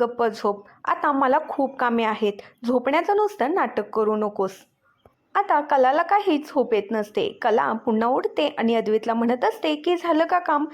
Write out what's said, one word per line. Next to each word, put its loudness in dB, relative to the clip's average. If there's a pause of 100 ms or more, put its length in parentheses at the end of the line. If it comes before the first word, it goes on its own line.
गप्प 0
झोप, -2 (200)
आता 0
मला 2 (100)
खूप -4
कामे 0
आहेत, -2 (240)
झोपण्याचं 2
नुसतं 0
नाटक -2
करू 0
नकोस." -2 (800)
आता 2
कलाला 2
काही 2
झोप -2
येत 0
नसते. -2 (140)
कला 2 (120)
पुन्हा 0
उठते -2 (120)
आणि 0
अद्वैतला 0
म्हणत 0
असते -2
की, -2
"झालं 2
का 0
काम?" 0